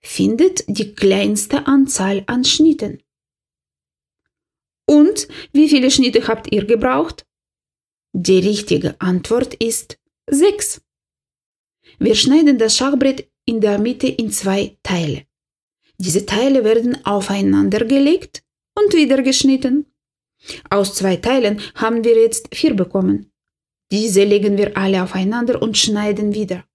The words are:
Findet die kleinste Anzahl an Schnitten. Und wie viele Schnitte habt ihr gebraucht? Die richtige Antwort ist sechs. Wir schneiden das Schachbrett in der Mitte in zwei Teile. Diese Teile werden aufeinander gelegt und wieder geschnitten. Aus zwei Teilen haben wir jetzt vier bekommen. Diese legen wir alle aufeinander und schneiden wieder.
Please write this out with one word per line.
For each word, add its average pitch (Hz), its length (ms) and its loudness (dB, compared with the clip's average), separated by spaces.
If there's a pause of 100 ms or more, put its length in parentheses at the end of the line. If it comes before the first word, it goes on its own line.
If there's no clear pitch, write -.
Findet 240 600 0
die 202 280 -6
kleinste 202 720 0
Anzahl 202 600 0
an 247 180 -2
Schnitten. 269 580 0 (1800)
Und 302 440 4 (240)
wie 302 160 4
viele 269 240 4
Schnitte 247 340 2
habt 220 260 -4
ihr 202 120 -2
gebraucht? 254 600 -2 (880)
Die 185 280 2
richtige 202 600 -4
Antwort 185 540 -2
ist - 460 -8 (280)
sechs. 392 540 0 (1160)
Wir 214 160 2
schneiden 285 420 4
das 220 180 0
Schachbrett 269 540 0 (140)
in 226 160 -4
der 202 180 0
Mitte 240 300 -2
in 226 240 -4
zwei 196 500 -4
Teile. 160 420 -4 (760)
Diese 185 280 -2
Teile 247 380 0
werden 226 420 0
aufeinander 196 800 0
gelegt 277 580 0 (340)
und 415 180 2
wieder 269 280 2
geschnitten. 269 640 0 (840)
Aus 196 280 0
zwei 185 200 0
Teilen 214 440 0 (160)
haben 226 260 -2
wir 226 180 4
jetzt 226 320 0
vier 302 220 0
bekommen. 190 560 -2 (640)
Diese 202 320 2
legen 202 340 2
wir 202 180 -2
alle 190 280 0
aufeinander 214 580 -4
und 214 160 -4
schneiden 208 560 -2
wieder. 185 400 -8